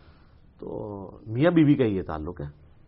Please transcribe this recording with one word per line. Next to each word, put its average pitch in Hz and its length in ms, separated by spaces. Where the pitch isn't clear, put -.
تو - 80
میاں 123 240
بیوی 151 240
کا 127 100
یہ 98 180
تعلق 78 380
ہے 71 60